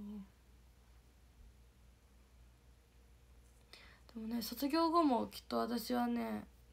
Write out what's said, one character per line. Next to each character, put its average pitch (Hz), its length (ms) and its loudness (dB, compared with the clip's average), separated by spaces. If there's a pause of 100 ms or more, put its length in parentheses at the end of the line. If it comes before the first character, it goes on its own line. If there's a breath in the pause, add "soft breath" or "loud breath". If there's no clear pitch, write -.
(4000 loud breath)
で 226 40 -8
も 220 80 -6
ね、 233 140 -2
卒 240 260 -4
業 330 220 4
後 339 140 6
も 226 240 4
き - 140 -12
っ - 60 -20
と 233 120 0
私 233 320 -2
は 240 160 2
ね、 226 400 -4 (260)